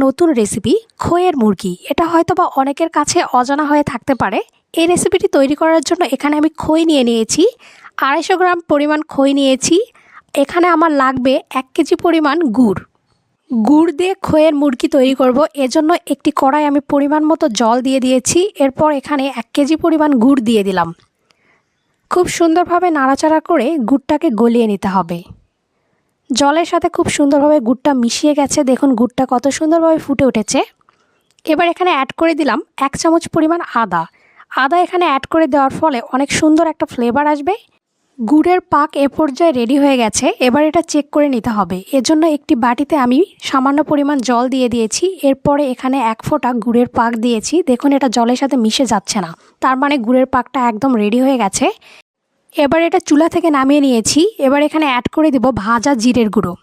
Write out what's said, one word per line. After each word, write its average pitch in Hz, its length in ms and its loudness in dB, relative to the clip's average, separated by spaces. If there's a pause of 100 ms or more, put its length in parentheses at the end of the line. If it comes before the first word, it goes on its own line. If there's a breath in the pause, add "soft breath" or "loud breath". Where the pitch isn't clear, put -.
নতুন 269 240 2 (120)
রেসিপি, 214 340 -2 (280)
খইয়ের 349 400 0
মুরগি। 202 300 0 (180)
এটা 233 220 -2
হয়তোবা 339 320 0 (160)
অনেকের 285 360 -2
কাছে 302 220 -2 (200)
অজানা 277 320 -2
হয়ে 294 200 2
থাকতে 262 300 -4
পারে। 226 180 -2 (360)
এই 330 180 0
রেসিপিটি 370 340 0 (100)
তৈরি 269 240 2
করার 320 280 2
জন্য - 140 0 (120)
এখানে 285 260 -2
আমি 311 100 2 (120)
খই 311 180 0 (100)
নিয়ে 285 180 2
নিয়েছি, 233 340 0 (640 loud breath)
আড়াইশো 302 340 -2
গ্রাম 359 180 0 (120)
পরিমাণ 302 300 0 (120)
খই 277 260 2
নিয়েছি। 269 380 0 (680 soft breath)
এখানে 339 240 0 (100)
আমার 320 140 2 (120)
লাগবে 262 320 0 (240)
এক 262 160 -8
কেজি 330 200 0 (100)
পরিমাণ 320 320 2 (220)
গুড়। 220 220 2 (720)
গুড় 294 480 2
দিয়ে 359 140 -2 (140)
খইয়ের 311 340 2
মুরগি 285 360 -2
তৈরি 262 240 2
করব, 254 180 2 (260)
এজন্য 302 260 0 (220)
একটি - 180 -4 (100)
কড়াই 294 300 2
আমি 285 100 0 (120)
পরিমাণ 285 380 0
মতো 320 140 -2 (160)
জল 233 160 2 (100)
দিয়ে 269 180 0
দিয়েছি। 254 340 0 (260)
এরপর 285 240 0 (120)
এখানে 277 240 -4 (160)
এক - 60 -8 (100)
কেজি 294 280 0
পরিমাণ 311 260 2 (120)
গুড় 269 180 4 (100)
দিয়ে 214 180 2
দিলাম। 175 220 -2 (1200)
খুব 349 160 0 (120)
সুন্দরভাবে 339 500 2 (100)
নাড়াচাড়া 277 500 2
করে 285 180 2 (220)
গুড়টাকে 294 400 0 (120)
গলিয়ে 233 320 2
নিতে 202 220 -4
হবে। 175 240 -2 (1120)
জলের 285 420 0
সাথে 349 240 0
খুব 240 100 0 (100)
সুন্দরভাবে 294 420 2 (100)
গুড়টা 262 240 0 (100)
মিশিয়ে 262 360 0
গেছে, 285 220 0 (100)
দেখুন 269 200 2 (100)
গুড়টা 247 320 -2
কত 240 120 0 (140)
সুন্দরভাবে 320 460 2
ফুটে 285 260 -2
উঠেছে। 233 300 -2 (920)
এবার 339 200 0
এখানে 359 240 -2
অ্যাড 262 140 -4 (100)
করে 330 200 2
দিলাম 262 180 -2 (280)
এক 277 140 -6
চামচ 330 240 0 (100)
পরিমাণ 330 260 0 (220)
আদা। 180 200 -2 (600 soft breath)
আদা 277 220 0
এখানে 359 260 -2
অ্যাড 269 220 -2
করে 320 200 2
দেওয়ার 269 260 2
ফলে 302 200 0 (160)
অনেক 277 140 -2 (120)
সুন্দর 311 320 4
একটা 311 200 -6
ফ্লেভার 240 420 -2
আসবে। 294 200 -4 (640)
গুড়ের 311 420 2 (120)
পাক 302 180 2 (140)
এ - 20 2 (100)
পর্যায়ে 311 420 0
রেডি 233 240 0
হয়ে 277 200 2
গেছে, 226 240 -2 (200)
এবার 262 240 2
এটা 320 120 0 (100)
চেক 294 220 0
করে 294 200 2
নিতে 240 220 -4
হবে। 185 220 -2 (200)
এজন্য 302 240 2 (140)
একটি - 180 -2 (100)
বাটিতে 254 300 -2 (100)
আমি 247 140 2 (300)
সামান্য 277 300 0 (120)
পরিমাণ 285 260 0 (120)
জল 240 160 2 (100)
দিয়ে 254 200 0
দিয়েছি। 226 300 -2 (240)
এরপরে 285 340 0 (100)
এখানে 262 240 -4 (160)
এক 226 140 -10
ফোঁটা 269 240 -2 (140)
গুড়ের 240 240 0 (100)
পাক 233 140 0 (120)
দিয়েছি, 233 300 -2 (160)
দেখুন 254 260 0
এটা 269 200 0
জলের 240 260 0
সাথে 277 220 -2
মিশে 220 280 0
যাচ্ছে 208 320 -4
না, 165 60 -12 (320 soft breath)
তার 262 200 2
মানে 285 120 0 (120)
গুড়ের 254 280 2
পাকটা 254 240 -4 (120)
একদম 220 200 -2 (120)
রেডি 208 220 0
হয়ে 269 180 0
গেছে। 208 240 -2 (880 soft breath)
এবার 302 340 0
এটা 359 200 0
চুলা 302 260 4
থেকে 339 220 0
নামিয়ে 277 300 2
নিয়েছি। 233 340 2 (260)
এবার 190 220 2
এখানে 311 220 -2
অ্যাড 247 240 -2
করে 311 200 2
দিব 240 100 0 (200)
ভাজা 233 280 0 (100)
জিরের 233 320 0
গুঁড়ো। 180 180 -2 (100)